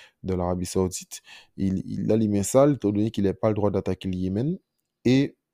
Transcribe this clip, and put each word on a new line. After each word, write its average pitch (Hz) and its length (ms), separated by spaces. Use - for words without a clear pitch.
de 92 100
l'Arabie 90 320
Saoudite, - 560
il, 95 280
il 104 260
a 110 60
les 110 100
mains 101 160
sales, 139 300
étant 107 180
donné 107 200
qu'il 101 120
n'a 95 100
pas - 160
le 107 60
droit 101 160
d'attaquer 95 380
le 92 60
Yémen. 101 440
Et 131 320